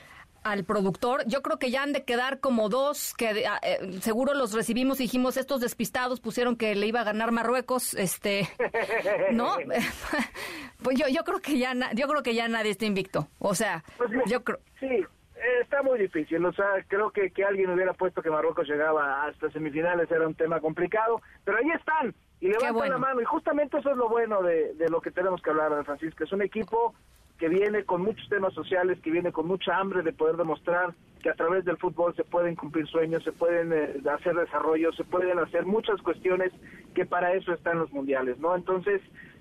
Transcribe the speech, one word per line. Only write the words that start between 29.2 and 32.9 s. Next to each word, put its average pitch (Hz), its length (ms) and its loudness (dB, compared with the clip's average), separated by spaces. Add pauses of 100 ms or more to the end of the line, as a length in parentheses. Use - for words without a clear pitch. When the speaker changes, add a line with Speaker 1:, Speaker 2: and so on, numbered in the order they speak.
Speaker 2:
con 160 160 -2
mucha 185 300 0
hambre 190 240 0
de 160 100 -2
poder 160 240 2
demostrar 175 580 -2 (260)
que - 100 -2
a - 40 -2
través 180 300 0
del 170 140 0
fútbol 170 360 0
se 165 80 -2
pueden 170 320 0
cumplir 156 320 -4
sueños, 160 380 0